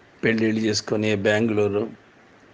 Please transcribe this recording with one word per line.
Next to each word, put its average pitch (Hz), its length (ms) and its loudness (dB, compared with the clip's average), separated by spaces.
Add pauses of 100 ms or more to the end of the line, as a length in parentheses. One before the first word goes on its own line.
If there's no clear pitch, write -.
(200)
పెళ్ళిళ్ళు 110 420 0
చేసుకొని, 107 460 -2
ఏ 107 80 0
బెంగళూరు, 104 680 0 (720)